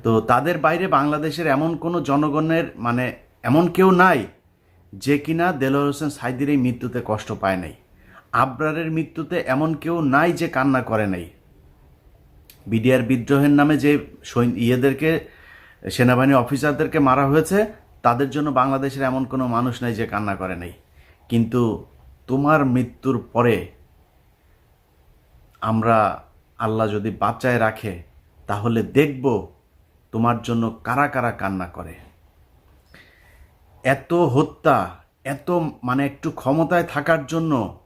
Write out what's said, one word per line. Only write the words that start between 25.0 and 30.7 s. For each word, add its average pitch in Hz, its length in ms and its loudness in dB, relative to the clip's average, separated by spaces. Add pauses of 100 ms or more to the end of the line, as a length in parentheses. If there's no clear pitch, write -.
আমরা, 110 640 2 (340)
আল্লাহ 110 300 -2
যদি 104 220 -4
বাঁচায় 117 500 -2
রাখে, 110 440 -4 (440)
তাহলে 107 360 -2
দেখব 127 640 0 (640)
তোমার 117 300 0
জন্য 117 420 -4